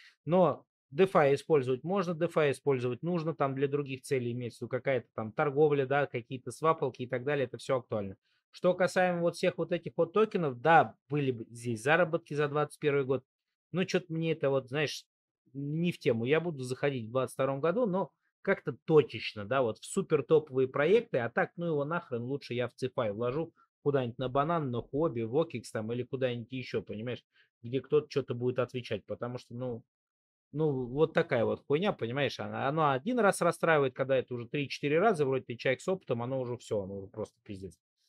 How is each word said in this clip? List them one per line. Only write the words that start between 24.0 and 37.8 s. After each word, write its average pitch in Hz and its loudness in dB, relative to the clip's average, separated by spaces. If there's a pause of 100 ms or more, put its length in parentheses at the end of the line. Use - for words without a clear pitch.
на 127 -2
Банан, 143 0
на 117 -2
Хобби, 135 -2
в 113 -2
Окикс 127 -2
там 110 -4
или 120 -4
куда-нибудь 123 -4
еще, 123 -6
понимаешь, 110 -8 (400)
где 123 -4
кто-то 147 0
че-то 131 -4
будет 123 -2
отвечать, 117 -4
потому 120 -8
что, - -16
ну, 123 -8 (720)
ну, 151 0 (160)
вот 151 2
такая 143 2
вот 107 -2
хуйня, 175 0
понимаешь, 123 -2
она, 110 -4
она 151 2
один 196 -2
раз 196 4
расстраивает, 160 4
когда 131 0
это 123 -2
уже 120 -6
три-четыре 147 0
раза, 180 4
вроде 131 0
ты 123 -8
человек 131 0
с - -16
опытом, 127 -2
оно 131 -4
уже 120 -6
все, 107 -4
оно 98 -8
уже 98 -12
просто - -10
пиздец. 95 -12 (320)